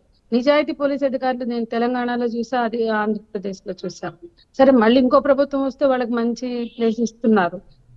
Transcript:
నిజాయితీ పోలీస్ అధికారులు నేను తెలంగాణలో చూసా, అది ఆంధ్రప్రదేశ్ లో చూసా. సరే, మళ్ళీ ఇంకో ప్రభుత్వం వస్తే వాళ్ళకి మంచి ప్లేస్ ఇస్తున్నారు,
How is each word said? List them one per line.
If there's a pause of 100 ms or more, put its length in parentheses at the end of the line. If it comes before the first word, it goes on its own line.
(340)
నిజాయితీ
పోలీస్
అధికారులు
నేను
తెలంగాణలో
చూసా,
అది
ఆంధ్రప్రదేశ్
లో (120)
చూసా. (480)
సరే,
మళ్ళీ
ఇంకో
ప్రభుత్వం
వస్తే
వాళ్ళకి
మంచి
ప్లేస్
ఇస్తున్నారు, (360)